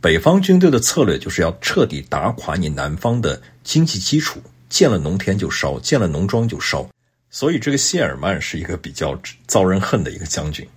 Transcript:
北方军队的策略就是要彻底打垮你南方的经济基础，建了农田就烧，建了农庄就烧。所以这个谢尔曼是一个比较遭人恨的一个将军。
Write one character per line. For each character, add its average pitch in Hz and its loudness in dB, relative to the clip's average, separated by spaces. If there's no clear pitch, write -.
北 80 4
方 185 4
军 185 6
队 180 8
的 123 4
策 - 0
略 92 2
就 - -8
是 87 -2
要 82 2
彻 - 2
底 71 -4
打 76 -2
垮 78 -8
你 78 -2
南 71 -6
方 120 -2
的 76 -2
经 160 2
济 127 -4
基 147 0
础， - -6
建 - 4
了 101 2
农 78 -2
田 101 0
就 90 -4
烧， 67 -4
建 - 0
了 101 2
农 82 0
庄 117 0
就 - -6
烧。 - -4
所 143 -2
以 160 0
这 139 -2
个 139 0
谢 175 0
尔 71 -2
曼 78 -2
是 - -6
一 - -8
个 82 -6
比 73 -12
较 71 -4
遭 98 4
人 92 2
恨 - 0
的 69 -6
一 - -14
个 87 -10
将 76 -6
军。 - -10